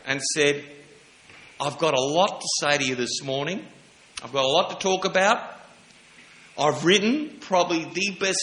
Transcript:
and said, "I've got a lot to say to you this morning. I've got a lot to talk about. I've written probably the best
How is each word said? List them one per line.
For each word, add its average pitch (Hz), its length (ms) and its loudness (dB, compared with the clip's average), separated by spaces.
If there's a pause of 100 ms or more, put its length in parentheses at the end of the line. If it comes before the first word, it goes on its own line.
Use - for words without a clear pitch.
and 135 160 -2
said, 143 420 0 (960)
"I've 139 200 -6
got 156 160 2
a 127 60 2
lot 165 400 2
to - 60 -10 (120)
say 147 180 0
to 139 60 -2
you 131 120 -2
this 123 280 -4
morning. 143 420 -4 (580)
I've 120 80 -14
got 135 140 2
a - 20 2
lot 165 220 2
to - 80 -10
talk 190 280 0
about. 190 360 2 (1160)
I've 143 280 2
written 214 540 2
probably 170 460 0
the 175 340 -6
best 190 240 -2